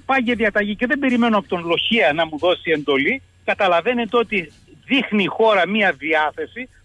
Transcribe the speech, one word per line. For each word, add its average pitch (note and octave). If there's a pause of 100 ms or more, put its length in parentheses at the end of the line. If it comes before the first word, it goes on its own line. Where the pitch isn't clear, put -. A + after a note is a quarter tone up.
πάγια B3
διαταγή G#3
και A#3+
δεν C#4+
περιμένω A#3+
από F#3+
τον F3
Λοχεία E3+
να E3
μου D#3
δώσει E3+
εντολή, D3 (240)
καταλαβαίνετε G#3
ότι G3+ (340)
δείχνει G#3+
η F3
χώρα G3
μια G3+
διάθεση D#3 (160)